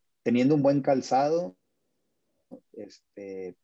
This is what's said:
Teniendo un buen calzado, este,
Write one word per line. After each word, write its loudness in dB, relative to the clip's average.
Teniendo 2
un 2
buen 2
calzado, 0
este, -14